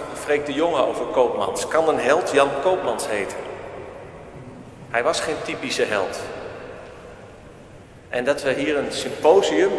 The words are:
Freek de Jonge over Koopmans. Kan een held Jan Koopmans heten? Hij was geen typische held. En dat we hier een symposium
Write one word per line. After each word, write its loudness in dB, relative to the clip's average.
Freek 0
de -4
Jonge 2
over -2
Koopmans. 2
Kan 4
een 2
held 4
Jan 6
Koopmans 0
heten? -4
Hij 0
was 0
geen -4
typische -2
held. 0
En -2
dat 0
we 2
hier 0
een -2
symposium 4